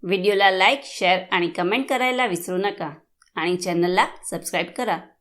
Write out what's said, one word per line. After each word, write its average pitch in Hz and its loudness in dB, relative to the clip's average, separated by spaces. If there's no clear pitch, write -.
व्हिडिओला 196 4
लाईक, 196 4
शेअर 185 0
आणि 175 2
कमेंट 196 -2
करायला 254 0
विसरू 185 -4
नका 190 -4
आणि 175 -2
चॅनलला 180 2
सबस्क्राईब 170 -4
करा. 190 -4